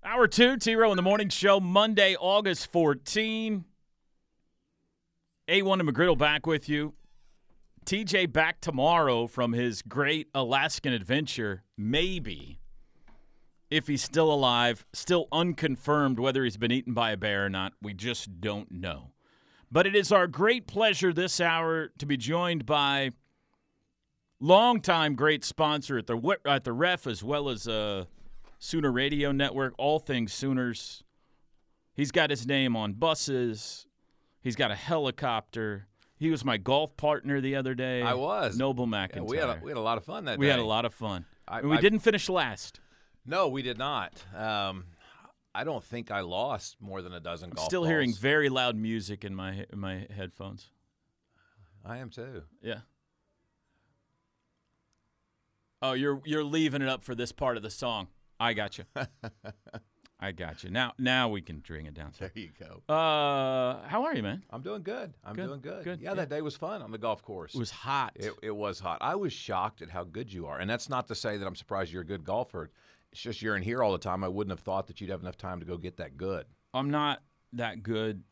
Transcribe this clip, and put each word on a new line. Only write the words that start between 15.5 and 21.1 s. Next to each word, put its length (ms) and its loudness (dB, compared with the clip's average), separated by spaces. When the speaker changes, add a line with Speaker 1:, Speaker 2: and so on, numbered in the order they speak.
Speaker 1:
whether 240 2
he's 140 0
been 140 2
eaten 220 0
by 180 2
a 60 -2
bear 280 0
or 40 0
not. 320 -4
We 120 -10
just 480 -8
don't 300 -4
know. 400 -8
But 160 6
it 80 2
is 160 6
our 160 8
great 400 2
pleasure 460 2